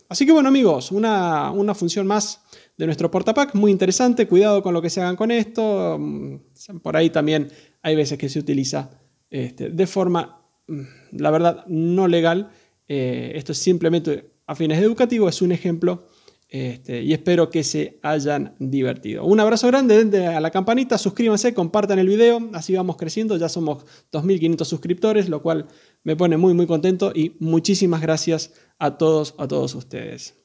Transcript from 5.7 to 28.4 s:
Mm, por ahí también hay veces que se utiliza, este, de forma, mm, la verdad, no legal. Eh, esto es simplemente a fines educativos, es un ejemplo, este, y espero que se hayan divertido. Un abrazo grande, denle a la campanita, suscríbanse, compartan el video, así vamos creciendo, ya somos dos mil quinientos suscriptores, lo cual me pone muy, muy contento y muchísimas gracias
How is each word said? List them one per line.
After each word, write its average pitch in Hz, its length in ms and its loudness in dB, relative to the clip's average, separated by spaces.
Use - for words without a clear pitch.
Mm, 143 380 -8
por 156 120 -4
ahí 160 140 4
también 151 400 0
hay 156 160 -2
veces 143 220 0
que 143 100 -6
se 143 100 -6
utiliza, 143 520 -4
este, 127 400 -8
de 175 160 0
forma, 180 560 -2
mm, 147 160 -10
la 147 180 -2
verdad, 170 380 0
no 175 380 0
legal. 170 440 2
Eh, 127 480 -6
esto 151 180 -10
es 139 60 -8
simplemente 165 760 -2
a 151 80 -8
fines 156 240 0
educativos, 220 580 2
es - 40 -8
un 180 120 2
ejemplo, 175 560 -2
este, 127 540 -8
y 147 100 0
espero 165 380 2
que 160 140 -2
se - 380 -6
hayan 147 580 -4
divertido. 127 640 -4
Un 208 160 4
abrazo 220 260 2
grande, 247 380 6
denle 196 240 2
a 165 120 -2
la 160 120 -2
campanita, 233 440 0
suscríbanse, 220 580 0
compartan 196 440 0
el 185 80 4
video, 226 460 4
así 185 240 -4
vamos 180 200 -2
creciendo, 214 400 -4
ya 165 120 -2
somos 151 360 -6
dos 151 100 -4
mil 185 160 2
quinientos 160 300 0
suscriptores, 180 600 -2
lo 151 140 -4
cual 156 240 -2
me 156 100 -2
pone 170 220 2
muy, 180 180 4
muy 175 140 2
contento 185 440 0
y 165 280 -2
muchísimas 165 600 0
gracias 160 520 -2